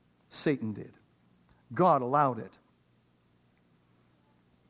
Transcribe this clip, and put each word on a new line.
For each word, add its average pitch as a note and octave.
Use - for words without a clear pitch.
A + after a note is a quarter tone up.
Satan B2
did. -
God E3
allowed C3
it. -